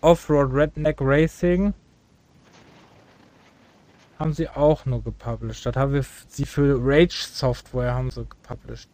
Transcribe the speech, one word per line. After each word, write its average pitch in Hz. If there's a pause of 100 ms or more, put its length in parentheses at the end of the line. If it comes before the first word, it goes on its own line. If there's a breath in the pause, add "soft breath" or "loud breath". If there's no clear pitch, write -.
Offroad 147
Redneck 151
Racing 175 (2500)
haben 151
sie 160
auch 147
nur 123
gepublished. 113
Das 120
haben 139
wir 143
f-, -
sie -
für 143
Rage 143
Software 123
haben 127
sie 117
gepublished, -